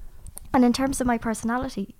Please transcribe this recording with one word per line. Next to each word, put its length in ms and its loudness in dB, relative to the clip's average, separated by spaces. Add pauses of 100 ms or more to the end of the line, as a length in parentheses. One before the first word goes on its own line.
(520)
and 120 6
in 80 6
terms 280 0
of 60 0
my 100 2
personality, 840 -4